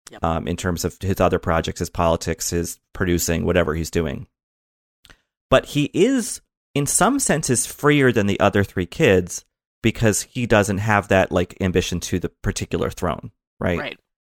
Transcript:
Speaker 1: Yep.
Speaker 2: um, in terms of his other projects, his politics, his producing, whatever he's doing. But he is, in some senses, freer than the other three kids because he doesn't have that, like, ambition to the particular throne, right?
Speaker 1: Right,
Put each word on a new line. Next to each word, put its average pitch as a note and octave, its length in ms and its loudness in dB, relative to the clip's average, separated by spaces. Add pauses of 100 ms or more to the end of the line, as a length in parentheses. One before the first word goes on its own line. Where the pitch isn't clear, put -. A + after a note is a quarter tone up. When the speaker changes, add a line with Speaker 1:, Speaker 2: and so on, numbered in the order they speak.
(100)
Speaker 1:
Yep. A2 140 -8
Speaker 2:
um, E2 240 -2
in F2 80 -4
terms F2 280 -4
of F2 160 -6
his F#2+ 200 -4
other F2 180 2
projects, E2 400 -2
his E2+ 120 -4
politics, E2+ 600 -2
his E2+ 300 -6 (120)
producing, F2 520 -2
whatever E2+ 320 2
he's E2 160 -6
doing. D#2+ 340 -4 (1200)
But - 160 4
he D3 280 -2
is, A3+ 460 0 (340)
in C#3+ 120 0
some C4 340 2
senses, D3 460 0
freer C#3+ 440 4
than A2 160 2
the G2+ 140 0
other G2+ 240 4
three F#2 220 -4
kids F#2 580 2 (380)
because A2 400 2
he B2 240 -6
doesn't G2+ 320 2
have G#2 300 0
that, F#2+ 220 4
like, F2+ 300 -2
ambition F2+ 400 0
to - 180 -4
the E2+ 100 -4
particular - 600 -4
throne, - 400 -6 (300)
right? F2 180 -2
Speaker 1:
Right, - 200 -10 (240)